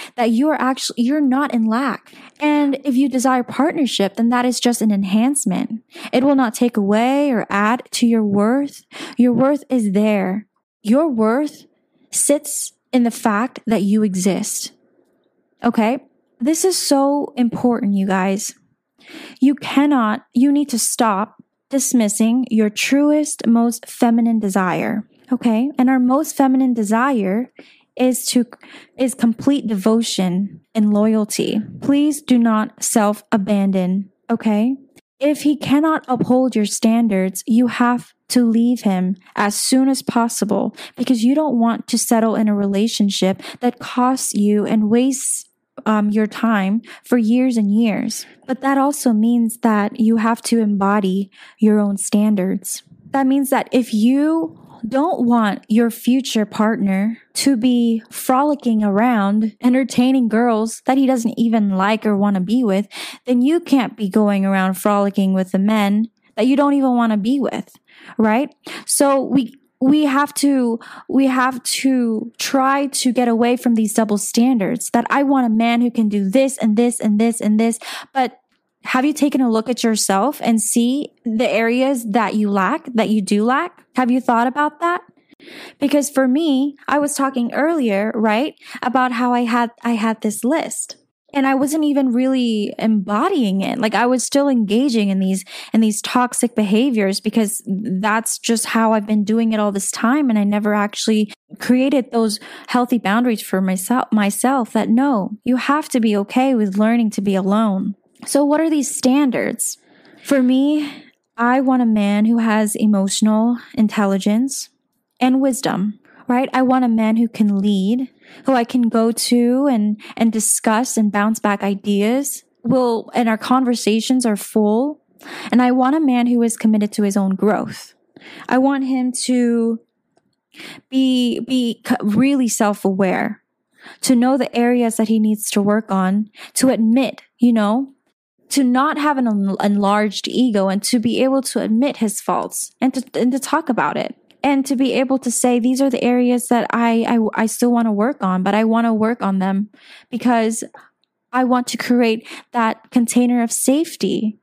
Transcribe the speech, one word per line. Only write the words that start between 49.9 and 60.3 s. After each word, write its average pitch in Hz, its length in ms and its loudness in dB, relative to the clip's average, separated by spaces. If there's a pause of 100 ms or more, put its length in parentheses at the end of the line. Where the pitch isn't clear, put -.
you 226 200 2
have 226 240 0
to 233 180 0
embody 196 720 0 (280)
your 214 220 4
own 202 160 -2
standards. 202 840 -2 (280)
That 269 160 0
means 269 240 0
that 240 220 -2
if 247 200 0
you 294 640 0 (280)
don't 269 400 0
want 226 420 2
your 233 220 2
future 240 560 -2
partner 208 720 -2 (160)
to 277 220 0
be 233 540 2
frolicking 262 720 0
around, 208 800 0
entertaining 254 640 2
girls 220 580 0